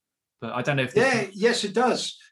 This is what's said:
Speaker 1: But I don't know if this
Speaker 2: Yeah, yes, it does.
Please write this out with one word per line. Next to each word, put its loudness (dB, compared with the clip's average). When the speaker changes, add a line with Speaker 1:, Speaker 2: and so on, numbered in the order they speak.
Speaker 1:
But -10
I -4
don't -2
know 2
if -4
this 4
Speaker 2:
Yeah, -2
yes, 0
it -6
does. 0